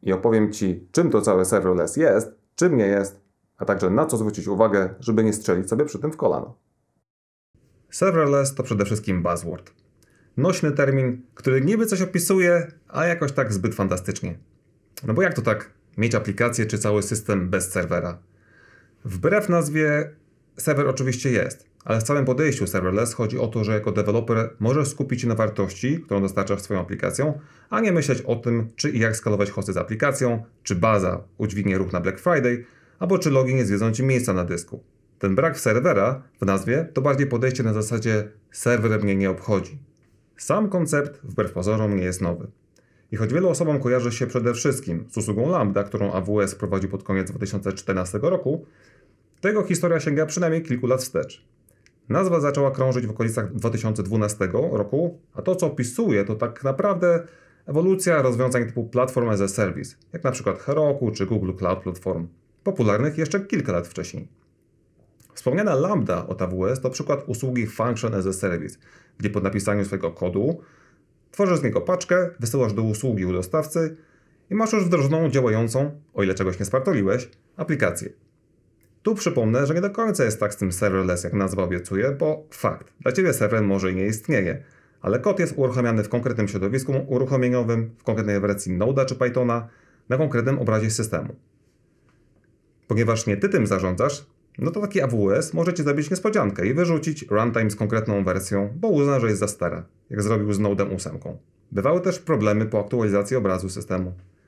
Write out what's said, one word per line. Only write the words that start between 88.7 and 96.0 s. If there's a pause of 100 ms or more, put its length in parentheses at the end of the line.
Node'a
czy
Pythona, (400)
na
konkretnym
obrazie
systemu. (1500)
Ponieważ
nie
ty
tym
zarządzasz, (320)
no
to
taki
A
W
S
może
ci
zrobić